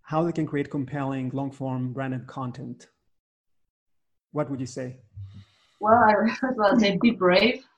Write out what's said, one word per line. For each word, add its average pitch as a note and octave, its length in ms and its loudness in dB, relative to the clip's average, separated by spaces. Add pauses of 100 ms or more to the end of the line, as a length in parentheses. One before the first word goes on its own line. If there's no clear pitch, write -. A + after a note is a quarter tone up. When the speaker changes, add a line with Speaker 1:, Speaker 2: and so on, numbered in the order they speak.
Speaker 1:
how D#3 220 -2
they E3+ 80 -2
can D#3 140 -2
create C#3+ 240 -4
compelling C3+ 600 -6
long-form C3 600 -6
branded C3 340 -6
content, B2+ 600 -12 (1500)
what D3 180 -4
would C3+ 100 -6
you B2+ 60 -6
say? B2+ 300 -10 (840)
Speaker 2:
Well, G#3+ 140 6
I A3 200 6 (280)
<laughs> C4 140 -2
would G#3 240 4
say G3 160 4
be A#3 140 4
brave. F#3+ 540 4 (140)